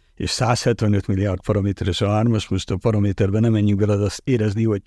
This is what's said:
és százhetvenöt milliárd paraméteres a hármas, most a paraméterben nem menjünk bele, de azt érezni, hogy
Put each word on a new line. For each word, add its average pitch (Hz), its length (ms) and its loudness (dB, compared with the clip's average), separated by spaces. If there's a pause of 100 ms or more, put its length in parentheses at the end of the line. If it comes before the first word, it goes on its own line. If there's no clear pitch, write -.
(160)
és - 140 -6
százhetvenöt 113 760 0
milliárd 95 340 -2
paraméteres 98 600 -2
a 101 80 0
hármas, 110 380 0
most 92 240 -4
a 95 40 -2
paraméterben 104 640 0
nem 117 100 4
menjünk 104 280 2
bele, 104 160 2
de 101 80 0
azt - 200 -4
érezni, 110 400 0
hogy 104 240 0